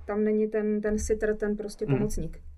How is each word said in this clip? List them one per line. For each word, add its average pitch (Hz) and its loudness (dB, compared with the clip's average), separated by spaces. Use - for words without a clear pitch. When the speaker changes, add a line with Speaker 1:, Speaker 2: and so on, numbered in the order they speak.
Speaker 1:
tam 214 0
není 214 4
ten, 214 0
ten 214 0
sitr, 214 0
ten 208 0
prostě 208 -6
Speaker 2:
Mhm. 139 4
Speaker 1:
pomocník, 175 -2